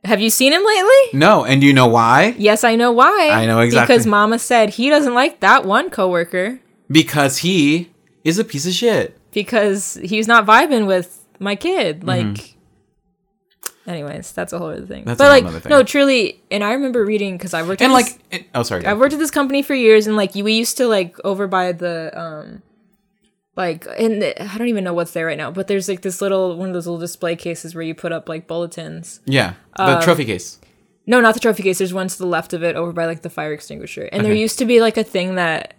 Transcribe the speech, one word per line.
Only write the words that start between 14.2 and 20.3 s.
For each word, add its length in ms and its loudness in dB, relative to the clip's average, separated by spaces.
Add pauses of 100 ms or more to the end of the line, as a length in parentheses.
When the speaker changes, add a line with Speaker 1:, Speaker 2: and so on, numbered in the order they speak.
Speaker 1:
that's 220 -10
a 60 -10
whole 100 -10
other 160 -12
thing. 180 -16
Speaker 2:
That's 140 -6
Speaker 1:
But, 80 6
Speaker 2:
a 20 10
whole 80 8
Speaker 1:
like, 80 4
Speaker 2:
nother 160 -8
thing. 100 -14
Speaker 1:
no, 140 6
truly, 680 0
and 140 -4
I 100 -2
remember 320 -2
reading, 320 -4
'cause 160 -10
I 100 -4
worked 180 -4
at 100 4
Speaker 2:
And, 20 4
Speaker 1:
this 200 2
Speaker 2:
like, 60 -20 (120)
it, 240 -12
oh, 80 -2
sorry, 180 -4
go 60 -4
Speaker 1:
I've 60 0
Speaker 2:
ahead. 80 -4
Speaker 1:
worked 120 2
at 60 -6
this 120 -2
company 300 -2
for 140 -6
years, 320 4
and, 80 -2
like, 200 -2